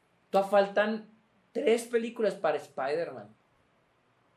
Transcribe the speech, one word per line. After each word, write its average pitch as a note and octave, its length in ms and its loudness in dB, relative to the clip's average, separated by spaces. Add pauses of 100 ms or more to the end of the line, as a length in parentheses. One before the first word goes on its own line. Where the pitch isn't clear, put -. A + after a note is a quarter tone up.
(300)
todavía G3 180 2
faltan G#3 600 2 (420)
tres A#3+ 380 2
películas A3+ 480 -2
para D3+ 220 0
Spider-Man. C3+ 760 -6 (1040)